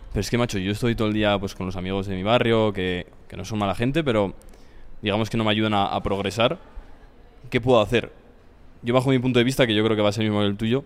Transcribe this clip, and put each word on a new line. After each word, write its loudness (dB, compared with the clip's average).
Pero -2
es -6
que, 0
macho, 0
yo -2
estoy 0
todo 0
el 0
día, 2
pues, -6
con -8
los -6
amigos -4
de -4
mi -4
barrio, 2
que, -4
que -14
no -12
son -6
mala 0
gente, 0
pero 0
digamos 0
que -4
no 0
me 2
ayudan 2
a, 2
a -4
progresar. 0
¿Qué 0
puedo 6
hacer? 0
Yo, -2
bajo 2
mi 4
punto 2
de 6
vista, 2
que 0
yo 4
creo 2
que 2
va 4
a 2
ser -2
el 2
mismo 2
que 2
el -2
tuyo, 0